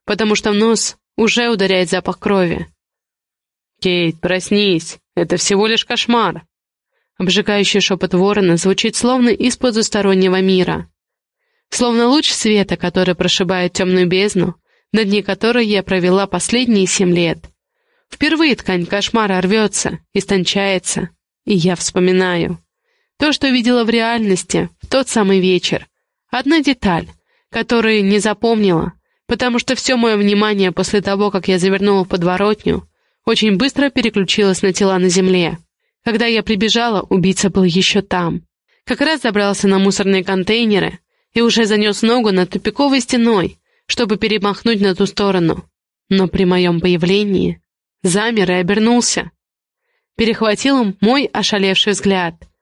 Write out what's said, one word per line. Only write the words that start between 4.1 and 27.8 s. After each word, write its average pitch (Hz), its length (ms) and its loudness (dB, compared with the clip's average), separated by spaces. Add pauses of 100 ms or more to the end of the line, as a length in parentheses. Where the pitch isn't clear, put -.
проснись, 185 800 -2 (160)
это 175 220 -2
всего 202 300 0
лишь 220 180 -2
кошмар!» 226 580 -2 (760)
Обжигающий 196 640 0
шепот 185 320 -2
ворона 185 440 2
звучит 190 380 -2
словно 240 340 2
из 240 280 0
потустороннего 196 840 0
мира. 175 480 0 (800)
Словно 240 380 0
луч 294 240 2
света, 202 460 0
который 180 380 -2
прошибает 180 580 -2
темную 185 340 0
бездну, 185 480 0 (360)
на 220 140 2
дне 196 160 0
которой 226 440 0
я 202 180 0
провела 190 440 0
последние 214 600 0
семь 180 260 0
лет. 165 360 -2 (640)
Впервые 302 440 0
ткань 180 300 -2
кошмара 202 540 -2
рвется, 202 600 -2 (140)
истончается, 190 960 -2 (360)
и 214 80 0
я 175 220 0
вспоминаю. 180 840 -2 (600)
То, 294 140 0
что 269 180 -2
видела 247 340 2
в 214 60 -2
реальности, 226 800 -2 (120)
в - 60 -16
тот 262 200 0
самый 196 320 2
вечер. 180 480 0 (440)
Одна 277 300 0
деталь, 185 460 0 (440)
которую 226 520 0